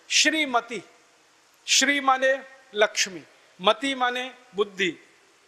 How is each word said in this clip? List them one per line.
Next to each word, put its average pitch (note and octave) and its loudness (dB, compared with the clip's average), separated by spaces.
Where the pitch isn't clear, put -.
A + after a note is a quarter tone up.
श्रीमती, B3+ 0
श्री C#4 2
माने C4 2
लक्ष्मी, G3+ 0
मति A3+ 0
माने B3 -4
बुद्धि, F#3+ -4